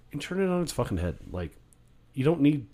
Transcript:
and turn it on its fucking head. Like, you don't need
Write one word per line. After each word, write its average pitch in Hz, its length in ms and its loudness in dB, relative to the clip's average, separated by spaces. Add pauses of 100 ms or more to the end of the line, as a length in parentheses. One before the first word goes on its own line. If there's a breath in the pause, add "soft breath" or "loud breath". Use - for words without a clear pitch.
(120)
and 143 80 -8
turn 185 220 -4
it 185 80 2
on 180 120 2
its 165 100 -4
fucking 110 260 0
head. 87 180 -2 (160)
Like, 90 200 -6 (600)
you 135 100 -4
don't 156 200 4
need 143 320 4